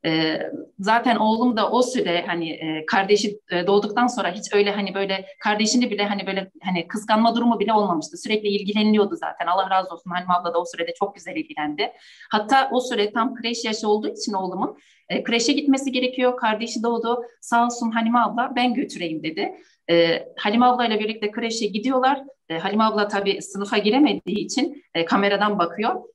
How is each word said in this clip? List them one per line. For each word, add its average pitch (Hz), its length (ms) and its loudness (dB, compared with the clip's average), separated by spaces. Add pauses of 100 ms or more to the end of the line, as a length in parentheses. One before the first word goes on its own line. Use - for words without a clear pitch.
E, 160 340 0 (380)
zaten 226 380 2
oğlum 220 400 2
da 208 140 0
o 247 120 2
süre 175 440 0
hani, 170 240 -4
e, 156 360 -6
kardeşi, 208 520 2 (120)
e, 175 160 -2
doğduktan 208 400 2
sonra 190 260 -2
hiç 214 220 -8
öyle 202 160 4
hani 196 240 -4
böyle 190 320 -4 (140)
kardeşini 214 500 2
bile 202 160 0
hani 196 200 -4
böyle 190 240 -6 (120)
hani 185 260 -2
kıskanma 226 480 2
durumu 240 240 2
bile 220 120 2
olmamıştı. 175 440 0
Sürekli 214 320 -2
ilgileniliyordu 202 680 2
zaten. 160 300 -8
Allah 190 240 0
razı 185 240 0
olsun 180 160 -14
Halime 180 300 0
abla 170 140 -4
da - 60 2
o 254 40 -4
sürede - 340 -6
çok 202 160 -2
güzel 175 220 -12
ilgilendi. 151 560 -6 (380)
Hatta 247 420 4
o 247 80 2
süre 208 320 0
tam 233 220 0
kreş 233 300 -6
yaşı 220 240 -2
olduğu 214 200 2
için - 240 -6
oğlumun, 190 460 -4 (300)
e, - 140 -2
kreşe 233 300 0
gitmesi 269 400 2
gerekiyor. 247 440 0
Kardeşi 226 460 -2
doğdu. 233 400 -2 (180)
Sağ 233 240 4
olsun 240 260 -2
Halime 226 280 2
abla 233 380 0
"Ben 247 180 2
götüreyim." 165 480 -6
dedi. 160 300 -4 (380)
E, 170 360 4 (120)
Halime 233 280 4
ablayla 240 320 2
birlikte 214 320 -2
kreşe 226 360 -4
gidiyorlar. 262 560 0 (260)
E, 165 100 -6
Halime 208 260 0
abla 208 240 0
tabii 196 340 -2
sınıfa 202 360 -4
giremediği 208 680 2
için, - 380 -4 (120)
e, 165 100 2
kameradan 202 540 2
bakıyor. 214 360 0 (200)